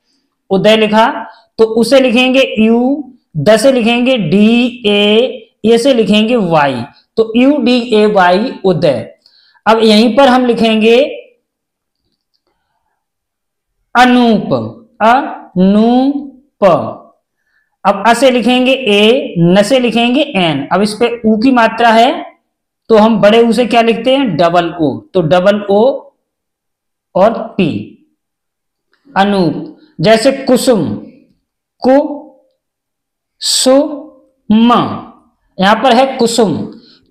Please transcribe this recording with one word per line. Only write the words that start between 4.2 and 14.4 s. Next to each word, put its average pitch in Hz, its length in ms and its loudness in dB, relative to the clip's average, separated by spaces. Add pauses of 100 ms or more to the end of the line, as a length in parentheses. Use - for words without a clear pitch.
ए, 208 800 -2
ए 233 120 4
से 262 160 0
लिखेंगे 220 420 0
वाई, 147 480 -2 (340)
तो 220 180 -2
यू 269 220 2
डी 247 220 0 (140)
ए 214 140 2
वाई 196 460 0 (120)
उदय। 131 480 -2 (520)
अब 226 140 2
यहीं 220 380 2
पर 277 100 4
हम 254 180 2
लिखेंगे 226 520 0 (3000)
अनूप, 240 580 2 (500)